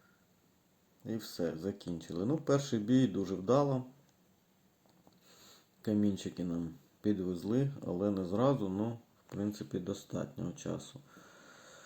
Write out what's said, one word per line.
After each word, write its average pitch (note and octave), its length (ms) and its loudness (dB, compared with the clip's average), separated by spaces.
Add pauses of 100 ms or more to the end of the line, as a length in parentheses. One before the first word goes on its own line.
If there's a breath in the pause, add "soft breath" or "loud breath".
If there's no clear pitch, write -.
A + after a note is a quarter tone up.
(1040 soft breath)
І A2 100 -4
все, E2+ 420 -2
закінчили. F2 680 -4
Ну, D3 120 2
перший C#3 420 2
бій B2 280 6
дуже F#2+ 280 0
вдало. B2+ 500 4 (2000 loud breath)
Камінчики G#2 640 2
нам E2+ 300 -2 (280)
підвезли, G2+ 720 0 (140)
але F#2 240 0
не F#2+ 140 0
зразу, G#2+ 440 2
ну, A2 300 -2 (280)
в - 40 -16
принципі, G2+ 480 -4
достатньо F2+ 720 -6
часу. - 480 -8 (880 loud breath)